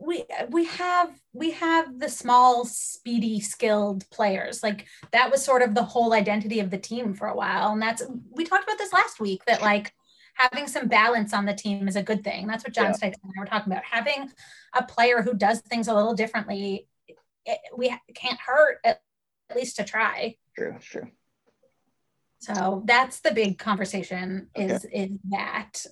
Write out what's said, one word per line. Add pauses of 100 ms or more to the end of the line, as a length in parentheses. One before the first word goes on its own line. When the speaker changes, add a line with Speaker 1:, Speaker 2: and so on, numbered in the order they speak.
Speaker 1:
we, (260)
we
have, (220)
we
have
the
small,
speedy,
skilled
players.
Like, (240)
that
was
sort
of
the
whole
identity
of
the
team
for
a
while.
And
that's, (280)
we
talked
about
this
last
week,
that,
like, (420)
having
some
balance
on
the
team
is
a
good
thing.
That's
what
John
Speaker 2:
Yeah.
Speaker 1:
Steitzer (100)
and
I
were
talking
about.
Having (460)
a
player
who
does
things
a
little
differently, (580)
it, (180)
we
ha-, (160)
can't
hurt,
at, (500)
at
least
to
try. (200)
Speaker 2:
True,
true. (1300)
Speaker 1:
So
that's
the
big
conversation
is,
Speaker 2:
Okay.
Speaker 1:
is (120)
that.